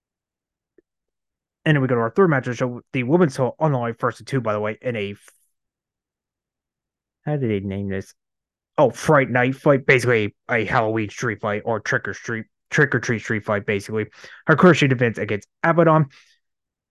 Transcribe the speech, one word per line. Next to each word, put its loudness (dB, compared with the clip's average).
And 2
then 2
we 0
go 0
to 0
our -2
third 2
match 0
of -6
the -10
show, -6
the -4
women's 2
title -2
on 0
the 0
line, -4
first -4
of -20
two, -2
by -2
the -2
way, -6
in -6
a -6
f-, -18
how -4
did -2
they 0
name -6
this? -8
Oh, 6
Fright 2
Night 0
Fight, 2
basically 2
a 0
Halloween -2
street -6
fight -4
or -4
trick -4
or -10
street, -10
trick 2
or 2
treat -4
street -6
fight, -4
basically. -4
Her 6
career 8
she 4
defends 0
against -6
Abaddon. 4